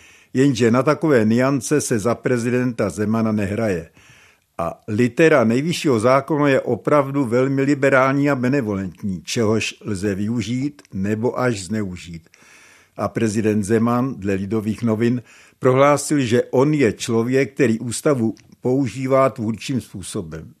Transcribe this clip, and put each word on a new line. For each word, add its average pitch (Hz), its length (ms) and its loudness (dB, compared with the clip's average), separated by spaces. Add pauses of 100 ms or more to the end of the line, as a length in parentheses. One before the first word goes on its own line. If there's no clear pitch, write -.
(340)
Jenže 123 380 4
na 127 120 4
takové 139 420 2
nuance 131 560 2
se 120 180 -2
za 113 160 0
prezidenta 123 720 -2
Zemana 107 420 -2
nehraje. 101 580 -2 (680)
A - 300 -6
litera 123 560 4
nejvyššího 131 560 0
zákona 139 480 2
je 135 140 4
opravdu 139 640 0
velmi 131 360 0
liberální 135 680 2
a 143 60 2
benevolentní, 104 880 -4
čehož 110 580 0
lze 101 340 -4
využít 117 680 -4 (120)
nebo 107 460 -4
až 120 240 -2
zneužít. 87 680 -8 (680)
A 104 100 -4
prezident 107 560 -2
Zeman 117 540 0
dle 98 160 -4
Lidových 101 500 -4
novin 117 380 0 (380)
prohlásil, 139 600 2
že 117 240 2
on 143 300 2
je 127 200 2
člověk, 123 600 -2
který 113 260 2
ústavu 120 560 -2 (260)
používá 131 680 0
tvůrčím 113 520 -6
způsobem. 85 800 -12